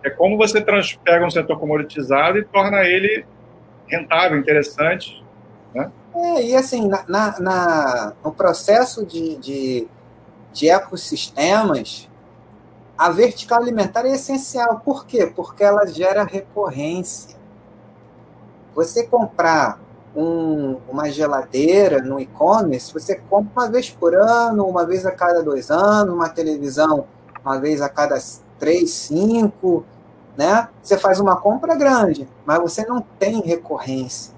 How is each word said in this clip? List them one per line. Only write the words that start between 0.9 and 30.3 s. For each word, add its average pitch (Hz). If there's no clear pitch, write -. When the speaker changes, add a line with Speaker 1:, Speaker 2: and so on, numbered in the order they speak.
Speaker 1:
pega 170
um 170
setor 156
comoditizado 151
e 208
torna 196
ele 190
rentável, 165
interessante, 151
né? -
Speaker 2:
É, 339
e 240
assim, 262
na, 190
na, 202
na, 156
no 156
processo 208
de, 165
de, 131
de 151
ecossistemas, 180
a 165
vertical 233
alimentar 233
é 262
essencial. 262
Por 269
quê? 202
Porque -
ela 208
gera 185
recorrência. 185
Você 170
comprar 165
um, 151
uma 143
geladeira 147
no 135
e-commerce, 160
você 160
compra 208
uma 226
vez 247
por 170
ano, 220
uma 180
vez 185
a 185
cada 175
dois 143
anos, 196
uma 170
televisão 151
uma 135
vez 143
a 143
cada 143
três, 165
cinco, 202